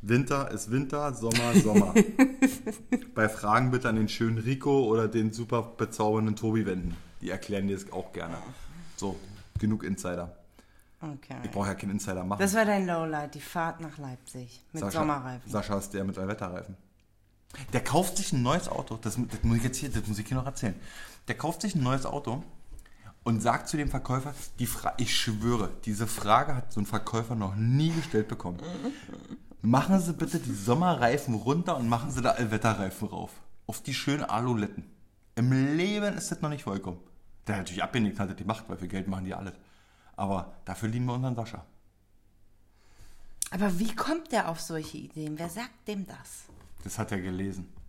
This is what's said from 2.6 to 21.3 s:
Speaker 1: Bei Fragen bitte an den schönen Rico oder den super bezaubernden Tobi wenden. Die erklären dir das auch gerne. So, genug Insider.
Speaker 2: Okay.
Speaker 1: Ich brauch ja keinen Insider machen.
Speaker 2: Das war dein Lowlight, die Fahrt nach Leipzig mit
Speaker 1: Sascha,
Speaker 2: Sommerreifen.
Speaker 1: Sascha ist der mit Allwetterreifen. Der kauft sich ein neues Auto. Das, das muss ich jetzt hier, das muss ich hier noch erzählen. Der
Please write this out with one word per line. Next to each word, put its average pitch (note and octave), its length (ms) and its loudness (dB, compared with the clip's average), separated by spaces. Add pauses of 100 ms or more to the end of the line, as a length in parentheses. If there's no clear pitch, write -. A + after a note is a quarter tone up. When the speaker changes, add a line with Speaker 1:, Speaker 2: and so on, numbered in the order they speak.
Speaker 1:
Bei A2 120 4
Fragen A#2 440 2
bitte B2 180 2
an A2 80 2
den G#2+ 100 4
schönen A2+ 300 2
Rico C3 480 4
oder A2 240 4
den A2 240 2
super A2+ 300 0
bezaubernden A2 720 2
Tobi A2 280 2
wenden. F2+ 300 0 (260)
Die F2 80 -4
erklären G2 380 -2
dir G2 100 0
das - 140 -12
auch - 220 -6
gerne. E2+ 240 -8 (600)
So, F#2+ 200 -4 (420)
genug G#2+ 240 2
Insider. F2 540 -4 (640)
Speaker 2:
Okay. C#3 420 -10
Speaker 1:
Ich - 80 -8
brauch G2+ 140 -2
ja G2 80 -2
keinen G2 180 -6
Insider F#2+ 320 -4
machen. G2 160 -2
Speaker 2:
Das G3 140 4
war A3 120 4
dein G3+ 220 2
Lowlight, D#3+ 480 -4
die D3 60 -12
Fahrt E3 400 -4
nach D#3 160 -12
Leipzig B2+ 680 -12 (100)
mit D#3+ 80 -6
Speaker 1:
Sascha, - 180 -2
Speaker 2:
Sommerreifen. B2+ 520 -2
Speaker 1:
Sascha G2+ 260 0
ist - 160 -4
der G2 100 -2
mit F#2+ 140 -2
Allwetterreifen. F#2+ 600 -6 (960)
Der B2+ 100 2
kauft F3 340 4
sich G3 160 -2
ein C3 100 2
neues D3+ 240 2
Auto. - 340 -4
Das, A2 140 -4
das A#2 280 -2
muss A2+ 140 6
ich A2+ 60 2
jetzt C3 140 0
hier, C#3+ 120 -4
das A2 180 0
muss G#2+ 120 -2
ich G#2 80 -8
hier C3 100 0
noch B2+ 80 -2
erzählen. A#2 300 -2 (520)
Der A#2 80 -2